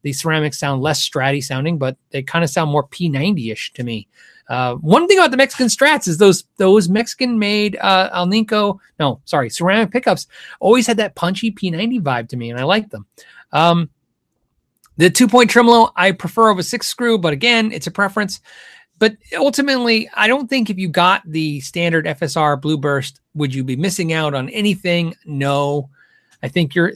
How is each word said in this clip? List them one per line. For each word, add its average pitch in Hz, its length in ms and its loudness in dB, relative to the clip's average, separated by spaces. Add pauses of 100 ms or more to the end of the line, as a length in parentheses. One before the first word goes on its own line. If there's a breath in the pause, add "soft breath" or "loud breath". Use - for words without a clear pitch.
The 143 100 -6
ceramics 156 460 -2
sound 139 240 -2
less 151 240 -2
stratty 139 360 -2
sounding, 143 360 -4
but 135 180 -4 (140)
they 139 100 -6
kinda 165 260 -2
sound 156 220 -2
more 143 140 0
P 175 260 -6
ninety-ish 135 640 -4
to 123 100 -10
me. 113 240 -8 (400 soft breath)
Uh, 123 280 -4
one 208 320 2
thing 392 100 4
about 330 140 4
the 262 60 -2
Mexican 262 300 2
Strats 285 400 2
is 160 120 -2
those, 196 240 6 (140)
those 190 300 4
Mexican-made, 208 960 0
uh, 190 320 2
Alnico, 202 680 0 (200 soft breath)
no, 139 260 -2
sorry, 135 240 0
ceramic 196 400 0
pickups 240 380 -2 (320 loud breath)
always 226 260 4
had 233 120 0
that 214 180 -4
punchy 190 340 -4
P 196 220 -6
ninety 226 280 -4
vibe 123 300 -4
to 131 80 -8
me, 117 140 -8
and 120 80 -8
I 131 40 -4
like 208 280 -2
them. 101 160 -16 (460 loud breath)
Um, 165 360 2 (1080)
the 175 120 6
two-point 240 400 4
tremolo 233 460 6
I 185 160 2
prefer 220 380 0
over 185 120 0
six 220 240 -6
screw, 233 320 0
but 170 160 -2
again, 220 380 0
it's - 160 -10
a 170 40 -6
preference. - 480 -4 (600 loud breath)
But 220 160 2 (200)
ultimately, 254 800 0
I 208 140 2
don't 262 200 0
think 247 220 -2
if 190 80 -6
you 185 120 -4
got 180 360 2
the 156 360 -4
standard 165 440 -2
F 156 160 -6
S 151 140 -4
R 151 200 2
Blue 147 220 -2
Burst, 139 420 -4 (140)
would 143 220 -4
you 135 80 -4
be 131 120 -6
missing 165 380 -2
out 151 220 -2
on 131 140 -6
anything? 180 640 -2 (100)
No, 143 640 -2 (540 soft breath)
I 131 60 -8
think 160 260 -2
you're, 170 200 2